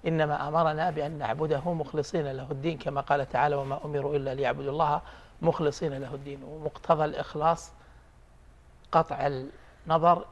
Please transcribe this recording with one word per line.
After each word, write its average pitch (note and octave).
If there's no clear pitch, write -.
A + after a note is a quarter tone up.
إنما D3+
أمرنا D#3
بأن D3+
نعبده D3
مخلصين D3+
له C3
الدين، D3
كما C#3
قال C#3+
تعالى: C#3+
"وما C#3
أمروا D3
إلا C3+
ليعبدوا C3+
الله D3+
مخلصين D#3
له C3+
الدين". C#3
ومقتضى D#3
الإخلاص D3+
قطع D#3+
النظر E3+